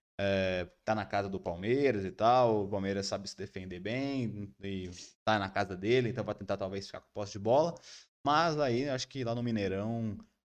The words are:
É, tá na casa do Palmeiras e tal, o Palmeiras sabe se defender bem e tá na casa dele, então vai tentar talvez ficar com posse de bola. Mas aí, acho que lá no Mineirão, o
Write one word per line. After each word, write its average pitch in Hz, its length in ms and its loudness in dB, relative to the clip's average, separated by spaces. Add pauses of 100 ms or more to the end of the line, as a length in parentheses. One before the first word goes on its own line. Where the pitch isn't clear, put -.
(200)
É, 95 480 0 (180)
tá 110 80 2
na 107 120 -2
casa 101 220 -2
do 95 120 -4
Palmeiras 104 680 2
e 92 60 -4
tal, 113 540 4
o - 40 -4
Palmeiras 98 380 -2
sabe 98 200 -6
se - 80 -12
defender 92 440 -10
bem 110 720 -4 (120)
e 98 240 -4 (380)
tá 110 140 4
na 98 100 -2
casa 98 260 -2
dele, 113 340 2
então 107 140 -4
vai 104 120 -4
tentar 98 220 -4
talvez 98 280 -6
ficar - 160 -12
com - 100 -20
posse 104 220 -6
de 104 60 -8
bola. 135 340 4 (500)
Mas 151 360 4
aí, 135 280 2
acho 127 200 -4
que 131 160 -6
lá 117 100 -2
no 120 80 -4
Mineirão, 110 720 0
o - 140 -10 (200)